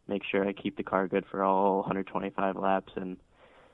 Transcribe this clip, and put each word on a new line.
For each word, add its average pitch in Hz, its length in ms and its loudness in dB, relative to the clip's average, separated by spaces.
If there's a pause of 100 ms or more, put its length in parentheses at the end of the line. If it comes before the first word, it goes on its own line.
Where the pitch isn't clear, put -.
make 101 160 -4
sure 98 240 0
I 98 60 -2
keep - 240 -6
the 101 60 -6
car 95 240 0
good 98 220 0
for 98 140 -2
all 95 400 4
hundred 95 240 -2
twenty-five 95 480 -2
laps, 95 400 0
and 92 220 -6 (560)